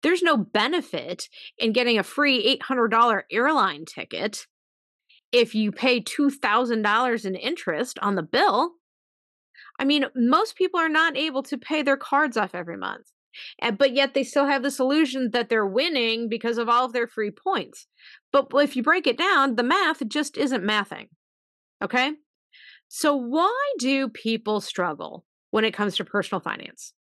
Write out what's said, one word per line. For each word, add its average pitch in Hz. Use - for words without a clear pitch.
There's 349
no 330
benefit 208
in 220
getting 240
a 190
free 277
eight 254
hundred 247
dollar 226
airline 214
ticket -
if 233
you 214
pay 254
two 285
thousand 233
dollars 226
in 190
interest 220
on 202
the 175
bill. 302
I 269
mean, 285
most 269
people 370
are 330
not 311
able 277
to 277
pay 302
their 269
cards 277
off 202
every 175
month. -
And, 220
but 269
yet 277
they 277
still 285
have 277
this 277
illusion 262
that 240
they're 220
winning 233
because 233
of 233
all 240
of 240
their 240
free 214
points. -
But 269
if 285
you 240
break 311
it 233
down, 294
the 240
math 320
just 294
isn't 247
mathing. 208
Okay? 247
So 294
why 359
do 269
people 220
struggle 175
when 214
it 220
comes 208
to 190
personal 190
finance? -